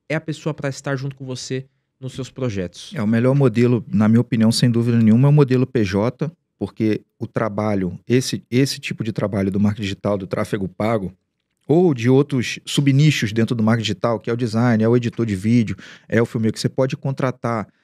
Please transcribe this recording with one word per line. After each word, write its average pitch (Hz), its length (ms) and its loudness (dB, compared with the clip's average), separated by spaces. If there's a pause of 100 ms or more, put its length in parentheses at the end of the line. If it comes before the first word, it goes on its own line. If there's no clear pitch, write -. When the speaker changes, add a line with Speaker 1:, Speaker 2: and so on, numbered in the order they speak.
Speaker 1:
é 143 60 -4
a 160 60 -4
pessoa 156 340 -8
pra 139 160 -6
estar 139 260 -6
junto 135 180 -8
com 135 120 -16
você 131 400 -8 (340)
nos 127 140 -12
seus 127 160 -10
projetos? 98 640 -6
Speaker 2:
É, - 80 -4
o 104 40 0
melhor 117 280 2
modelo, 120 520 2
na 107 220 2
minha 117 140 6
opinião, 113 280 2
sem 120 200 2
dúvida 117 260 0
nenhuma, 117 320 6
é - 20 6
o - 20 6
modelo 127 340 4
P 120 180 0
J, 104 480 -2 (260)
porque 107 440 -2 (160)
o 110 80 -10
trabalho, 104 840 -4
esse, 120 420 0
esse 135 280 0
tipo - 260 -8
de 110 80 -6
trabalho 98 380 -2
do 98 100 -2
marketing 104 220 0
digital, 101 340 -4
do 98 100 -8
tráfego 101 400 -6
pago, 104 460 -4 (560)
ou 170 240 4
de 120 160 -2
outros 135 560 0
subnichos 139 680 2
dentro 113 240 0
do 113 80 -2
marketing 110 260 0
digital, 110 300 -2
que - 120 -8
é - 20 0
o 117 60 -4
design, 113 440 0
é 113 60 2
o 120 80 4
editor 117 300 -2
de 101 100 -2
vídeo, 107 400 0 (320)
é 113 140 0
o - 20 2
filme, 110 260 -2
que - 80 -8
você 127 100 -2
pode 131 280 -4
contratar 123 720 -6 (160)